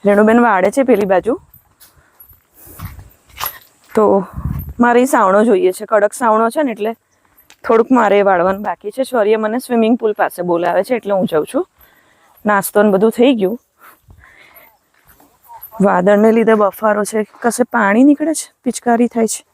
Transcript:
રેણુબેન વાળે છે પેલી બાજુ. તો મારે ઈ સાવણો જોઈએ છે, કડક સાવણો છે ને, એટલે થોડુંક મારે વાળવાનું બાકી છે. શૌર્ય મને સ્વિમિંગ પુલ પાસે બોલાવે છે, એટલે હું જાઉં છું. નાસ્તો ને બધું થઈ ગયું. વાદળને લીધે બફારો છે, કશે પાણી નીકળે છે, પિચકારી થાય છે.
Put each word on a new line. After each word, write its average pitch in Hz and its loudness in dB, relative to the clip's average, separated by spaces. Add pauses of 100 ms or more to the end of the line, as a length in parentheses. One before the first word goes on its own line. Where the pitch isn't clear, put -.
રેણુબેન 214 4
વાળે 202 2
છે 277 -2
પેલી 226 2
બાજુ. 196 -2 (2500)
તો 202 2 (540)
મારે 240 2
ઈ 262 0
સાવણો 214 2
જોઈએ 185 0
છે, 214 -12
કડક 208 0
સાવણો 226 0
છે 302 -4
ને, 277 -2
એટલે 208 -8 (720)
થોડુંક 233 2
મારે 202 4
વાળવાનું 190 0
બાકી 226 -8
છે. 269 -6
શૌર્ય 220 0
મને 220 -4
સ્વિમિંગ 233 0
પુલ 220 -2
પાસે 175 -4
બોલાવે 175 -2
છે, 247 -4
એટલે 202 -4
હું 190 -2
જાઉં 151 -2
છું. 339 -6 (800)
નાસ્તો 208 0
ને 214 4
બધું 202 2
થઈ 247 2
ગયું. 208 -2 (2250)
વાદળને 202 2
લીધે 226 2
બફારો 208 -2
છે, 214 -4 (160)
કશે 240 -2
પાણી 220 2
નીકળે 294 2
છે, - -12
પિચકારી 240 -2
થાય 226 -2
છે. - -8